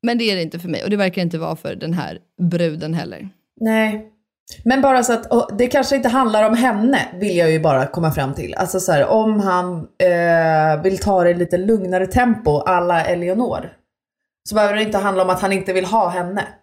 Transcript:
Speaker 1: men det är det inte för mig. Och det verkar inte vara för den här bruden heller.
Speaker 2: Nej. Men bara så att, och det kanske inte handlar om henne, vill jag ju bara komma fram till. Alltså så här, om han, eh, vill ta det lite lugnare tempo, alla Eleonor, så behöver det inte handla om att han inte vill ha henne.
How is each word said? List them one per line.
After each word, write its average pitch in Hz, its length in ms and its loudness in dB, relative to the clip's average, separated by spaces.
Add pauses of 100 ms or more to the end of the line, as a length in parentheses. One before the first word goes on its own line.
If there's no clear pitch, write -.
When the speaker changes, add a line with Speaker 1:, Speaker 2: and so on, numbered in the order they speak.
Speaker 1:
men 240 140 0
det 233 60 0
är 208 120 0
det 180 60 -2
inte 165 180 -6
för 175 100 -10
mig. 143 140 -4
Och - 60 -4
det 208 80 0
verkar 190 240 0
inte 170 160 -2
vara 160 180 -6
för - 200 -10
den 160 180 -6
här 90 260 -6 (220)
bruden 165 520 -2
heller. 165 360 -8 (320)
Speaker 2:
Nej. 220 440 0 (600)
Men 262 160 2
bara 262 220 4
så 247 100 0
att, 226 180 -4
och 233 260 2
det 247 100 2
kanske 277 280 0
inte 247 140 0
handlar 220 400 2
om 226 60 2
henne, 233 440 2 (200)
vill 185 180 -2
jag 165 140 4
ju 160 80 2
bara 139 280 2
komma 160 240 -2
fram 139 220 -2
till. - 220 -8
Alltså - 240 -2
så 185 120 -2
här, 147 160 4
om 220 320 2
han, 180 400 0
eh, 165 1040 2
vill 190 140 0
ta 190 260 2
det 175 100 4
lite 175 240 0
lugnare 185 500 0
tempo, 220 520 2
alla 175 460 2
Eleonor, 175 680 -4 (760)
så 208 60 -4
behöver 208 200 2
det 214 80 0
inte 214 140 -2
handla 190 260 0
om 185 60 0
att 180 120 0
han 196 120 0
inte 190 200 -4
vill 185 120 0
ha 190 240 0
henne. 180 380 -6 (160)